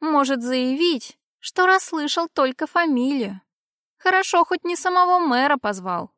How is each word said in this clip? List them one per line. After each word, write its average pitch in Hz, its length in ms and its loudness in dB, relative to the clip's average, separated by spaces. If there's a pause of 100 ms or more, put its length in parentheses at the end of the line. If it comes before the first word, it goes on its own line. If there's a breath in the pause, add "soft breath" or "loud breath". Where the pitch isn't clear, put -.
может 277 400 0
заявить, 254 760 -2 (220)
что - 260 0
расслышал 339 600 0
только 277 400 -2
фамилию". 262 760 -2 (560)
Хорошо, 370 480 2
хоть 359 180 -4
не 349 120 -4
самого 359 440 2
мэра 277 380 2
позвал. 185 600 -6